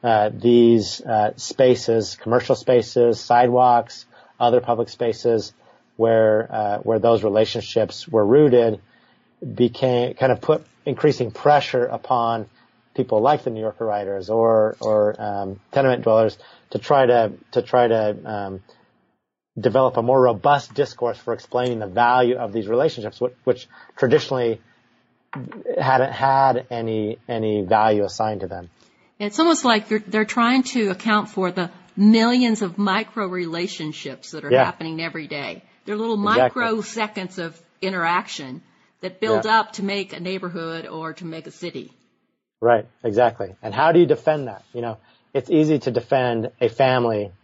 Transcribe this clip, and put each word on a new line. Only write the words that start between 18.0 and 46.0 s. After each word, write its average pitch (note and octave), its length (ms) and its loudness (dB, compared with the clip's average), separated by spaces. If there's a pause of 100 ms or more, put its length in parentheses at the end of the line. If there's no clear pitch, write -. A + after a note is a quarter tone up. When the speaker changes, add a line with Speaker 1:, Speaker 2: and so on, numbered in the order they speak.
Speaker 1:
um, G2+ 360 -10 (960)
develop B2 380 2
a A#2 60 -2
more C3 180 2
robust B2+ 540 2
discourse A#2+ 440 -4
for - 140 -8
explaining B2 480 -4
the G#2 60 -8
value A#2+ 500 2
of A#2 160 -6
these G#2 160 -4
relationships, A#2+ 520 -2
which, B2+ 220 -4
which - 260 -2 (280)
traditionally B2+ 640 0 (1200)
hadn't C3 320 0
had C3+ 580 0
any, A2 480 -4 (100)
any G#2+ 340 -2
value G#2+ 420 2
assigned G#2+ 360 -6
to G2 60 -10
them. F2 240 -14 (480)
Speaker 2:
It's G#3 200 -8
almost D#4+ 260 2
like A3 240 0
they're, G#3+ 100 0
they're G#3+ 260 -2
trying B3 380 0 (120)
to G#3+ 160 0
account G#3 400 -2
for F#3 200 -2
the F3 200 -6 (260)
millions A3+ 640 4
of F3+ 160 -6
micro G3+ 480 -4
relationships E3 1040 -8
that D3+ 140 -14
are C#3+ 60 -4
Speaker 1:
Yeah. C3 140 6
Speaker 2:
happening D#3+ 360 -8
every E3 260 -10
day. C#3+ 360 -12 (220)
They're G#3 120 -6
little A3 320 -4
Speaker 1:
Exactly. A#3 340 2
Speaker 2:
microseconds G#3+ 760 -6
of E3 220 -10 (220)
interaction E3+ 800 -4 (380)
that F#3 200 -10
build A3 240 0
Speaker 1:
Yeah. A3 160 2
Speaker 2:
up G#3+ 140 -6
to G3 100 -8
make G3 280 -6
a D#3 80 -14
neighborhood E3+ 640 -8
or D#3+ 280 -12
to F3+ 100 -18
make D#3+ 220 -14
a - 40 -16
city. D#3+ 420 -12 (680)
Speaker 1:
Right, A#2 260 2 (160)
exactly. A2 600 -2
And A2 120 -10
how D#3 180 2
do E3+ 80 6
you E3+ 60 6
defend D3 420 -2
that? G#2 140 -16 (100)
You A#2+ 100 -8
know, A2+ 160 -8 (340)
it's C3+ 180 -6
easy D#3 300 2
to C3+ 100 -4
defend A#2 600 -2 (100)